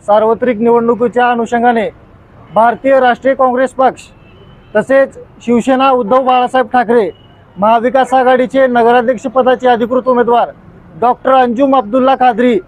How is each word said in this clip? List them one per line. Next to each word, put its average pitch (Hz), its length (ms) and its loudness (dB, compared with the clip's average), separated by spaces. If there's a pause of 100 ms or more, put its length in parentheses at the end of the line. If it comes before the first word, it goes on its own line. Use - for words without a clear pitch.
सार्वत्रिक 220 540 0
निवडणुकीच्या 233 680 0
अनुषंगाने 233 580 -2 (680)
भारतीय 233 460 0
राष्ट्रीय 254 340 0
काँग्रेस 254 380 -2
पक्ष 254 300 -2 (720)
तसेच 269 440 0 (240)
शिवसेना 254 480 0
उद्धव 254 320 0
बाळासाहेब 254 500 0
ठाकरे 233 360 0 (480)
महाविकास 233 580 0
आघाडीचे 254 520 2
नगराध्यक्षपदाचे 247 1000 0
अधिकृत 247 400 -2
उमेदवार 240 420 0 (500)
डॉक्टर 254 340 0
अंजुम 262 420 0
अब्दुल्ला 254 400 0
कादरी 247 520 0